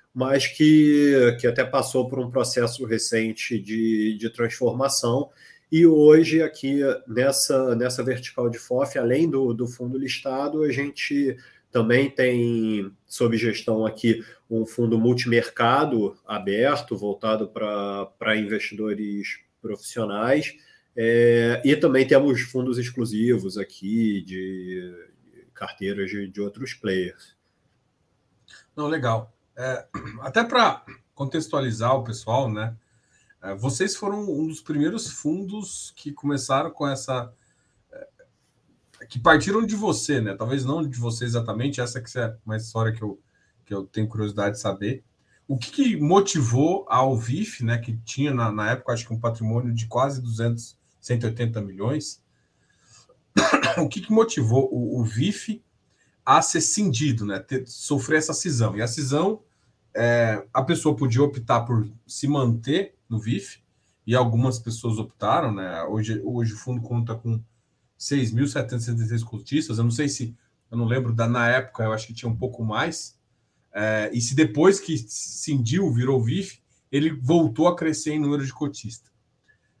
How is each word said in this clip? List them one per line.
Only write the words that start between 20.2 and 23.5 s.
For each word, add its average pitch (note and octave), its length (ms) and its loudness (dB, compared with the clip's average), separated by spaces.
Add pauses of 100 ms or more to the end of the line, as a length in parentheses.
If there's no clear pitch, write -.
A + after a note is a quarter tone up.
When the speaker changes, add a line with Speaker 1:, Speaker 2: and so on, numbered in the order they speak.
Speaker 1:
é, A#2 720 4
e C#3+ 100 6
também C3+ 320 4
temos C3+ 340 6
fundos B2+ 360 -4
exclusivos A2 800 0